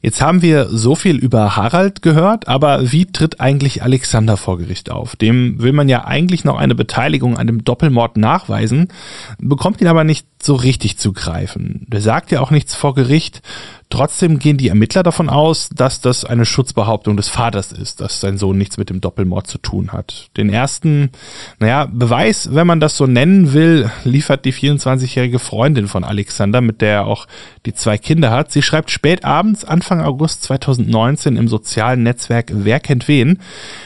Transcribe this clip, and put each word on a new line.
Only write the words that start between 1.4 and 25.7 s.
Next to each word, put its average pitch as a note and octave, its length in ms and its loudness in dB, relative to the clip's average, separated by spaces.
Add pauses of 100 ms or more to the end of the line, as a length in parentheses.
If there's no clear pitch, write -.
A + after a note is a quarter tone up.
Harald F3 440 0
gehört, E3+ 460 2
aber C3+ 460 2
wie F3+ 140 2
tritt D#3+ 340 -4
eigentlich C3+ 420 0
Alexander A2+ 540 2
vor F#2 200 -4
Gericht F2 320 -10
auf? - 280 -10
Dem A#2+ 440 2
will B2+ 120 2
man C#3+ 160 2
ja B2 160 2
eigentlich E3+ 400 0
noch C3 120 0
eine C3 160 2
Beteiligung B2 640 -2
an A2+ 120 -2
dem A#2 180 -2
Doppelmord B2 500 0
nachweisen, A2 720 0 (520)
bekommt C#3+ 420 -2
ihn F3 60 4
aber E3 180 4
nicht D#3 200 0 (160)
so C#3+ 140 2
richtig B2 420 0
zu G2+ 140 -2
greifen. - 760 -8
Der A2 100 -2
sagt A2 320 0
ja D#3 80 0
auch C3 100 -2
nichts - 260 2
vor C#3+ 200 -2
Gericht. C3+ 460 0 (480)
Trotzdem D3+ 500 0
gehen D3 160 2
die C3 140 0
Ermittler G#2+ 340 2
davon E3+ 240 0
aus, D#3 480 0
dass B2+ 240 0
das B2 240 0
eine A#2+ 220 0
Schutzbehauptung G#2+ 720 -2
des G2+ 100 -2
Vaters G#2+ 460 -4
ist, F#2 260 -12
dass - 220 -8
sein G2 160 -2
Sohn G2 200 0
nichts G2 200 -2
mit F#2+ 120 -10
dem F#2 120 -6
Doppelmord F#2 460 -4
zu - 100 -14
tun F#2 340 -6
hat. - 460 -12
Den G#2 120 0
ersten, C#3 600 0 (480)
naja, B2 340 0
Beweis, B2+ 640 0
wenn E3 140 4
man E3 120 2
das D#3 160 0
so C#3+ 100 2
nennen D3 460 4
will, D#3 380 4 (160)
liefert C#3 400 0
die B2+ 60 0
vierundzwanzigjährige B2+ 880 -2
Freundin A#2 480 0